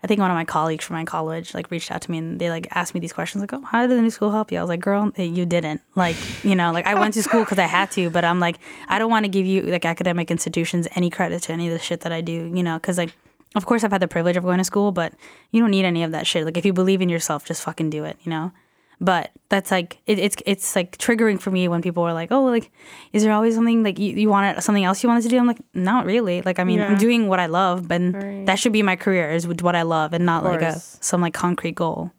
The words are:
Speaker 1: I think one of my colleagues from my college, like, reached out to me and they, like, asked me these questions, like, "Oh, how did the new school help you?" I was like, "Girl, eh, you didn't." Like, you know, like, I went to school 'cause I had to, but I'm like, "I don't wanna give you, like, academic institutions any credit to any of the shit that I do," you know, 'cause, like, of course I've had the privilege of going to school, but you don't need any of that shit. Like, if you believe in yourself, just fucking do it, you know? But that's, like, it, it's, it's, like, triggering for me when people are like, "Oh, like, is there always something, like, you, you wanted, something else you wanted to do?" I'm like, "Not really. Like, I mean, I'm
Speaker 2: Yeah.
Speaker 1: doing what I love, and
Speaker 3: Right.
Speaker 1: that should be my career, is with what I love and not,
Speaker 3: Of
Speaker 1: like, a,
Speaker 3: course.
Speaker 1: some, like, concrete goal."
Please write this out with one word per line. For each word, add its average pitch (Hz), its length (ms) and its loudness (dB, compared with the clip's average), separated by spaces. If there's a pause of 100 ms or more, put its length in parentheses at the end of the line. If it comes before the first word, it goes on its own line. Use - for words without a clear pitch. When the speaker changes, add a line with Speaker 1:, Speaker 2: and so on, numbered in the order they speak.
Speaker 1:
I - 40 -6
think 202 120 2
one 185 120 4
of 175 40 2
my 165 100 -2
colleagues 160 400 -2
from 170 100 -10
my 160 100 -6
college, 160 500 -6
like, 170 160 -8
reached 170 200 -8
out 170 100 -8
to - 100 -10
me 165 80 -4
and 165 200 -8
they, 175 120 -2
like, 165 200 -8
asked 175 220 -4
me 180 60 -4
these 170 140 -8
questions, 175 280 -6
like, 202 120 -8
"Oh, 277 100 -10
how 233 240 0
did 247 100 4
the 233 40 4
new 226 100 4
school 208 200 -2
help 214 200 -2
you?" 175 80 -2
I - 20 -4
was 175 80 -4
like, 170 100 -2
"Girl, 202 380 0
eh, 190 60 -2
you 175 240 -2
didn't." 165 340 -2 (140)
Like, 175 200 0 (280)
you 202 120 4
know, 170 160 2
like, 170 140 -2
I 196 80 2
went 208 220 2
to 214 80 0
school 226 220 2
'cause 190 140 -2
I 180 60 6
had 180 260 2
to, 175 200 0
but 175 120 2
I'm 175 160 2
like, 170 200 0 (300)
"I 196 100 0
don't 226 100 0
wanna 214 180 2
give 190 200 0
you, 190 160 2
like, 175 220 -2
academic 170 440 -2
institutions 170 680 -2
any 180 140 0
credit 170 340 -4
to 165 100 -8
any 170 140 -4
of 170 60 -4
the 165 60 -6
shit 170 220 -6
that 170 100 -6
I 165 100 -4
do," 165 320 -6
you 180 80 0
know, 165 160 0
'cause, 180 220 -2
like, 170 140 -2 (400)
of 208 120 0
course 233 180 2
I've 208 80 2
had 196 100 2
the 185 60 2
privilege 175 300 0
of 175 60 -2
going 180 160 2
to 185 40 2
school, 202 300 2
but 165 200 -4 (380)
you 226 100 4
don't 226 100 4
need 190 140 4
any 170 180 2
of 160 100 -2
that 156 120 -4
shit. 160 200 0
Like, 160 120 -4
if 170 80 -2
you 196 80 4
believe 185 280 2
in 180 80 2
yourself, 165 360 -2
just - 160 -6
fucking 160 300 -4
do 151 140 -6
it, 151 180 -10
you 170 60 -8
know? 165 240 -4 (480)
But 175 300 0 (180)
that's, 196 220 0
like, 180 340 -2
it, 208 140 0
it's, 196 260 0
it's, - 280 -2
like, 180 260 -2
triggering 220 380 2
for 196 140 -4
me 180 160 2
when 170 140 0
people 175 220 -2
are 170 100 0
like, 165 180 -4
"Oh, 269 140 4
like, 233 260 0 (400)
is 214 120 2
there 214 100 4
always 226 220 4
something, 233 280 4
like, 196 160 -2
you, 202 160 -2
you 214 140 4
wanted, 196 320 2
something 202 240 2
else 190 180 0
you 240 60 4
wanted 233 140 2
to 233 60 0
do?" 254 80 4
I'm 240 100 4
like, 233 120 0 (140)
"Not 190 320 0
really. 190 380 0
Like, 185 160 -2
I 185 40 2
mean, 180 180 2
I'm 202 120 0
Speaker 2:
Yeah. 202 40 4
Speaker 1:
doing 226 300 4
what 185 140 2
I 170 60 0
love, 180 440 2
and 180 220 2
Speaker 3:
Right. 196 320 -8
Speaker 1:
that 190 140 2
should 233 120 2
be 214 120 4
my 185 120 2
career, 175 360 0
is 170 160 0
with 170 160 -4
what 175 120 4
I 170 60 4
love 160 320 0
and 175 120 2
not, 165 200 2
Speaker 3:
Of 185 60 2
Speaker 1:
like, 165 100 0
a, 165 100 0
Speaker 3:
course. - 300 -10
Speaker 1:
some, - 180 0
like, 170 140 0
concrete 175 420 -2
goal." 170 440 -4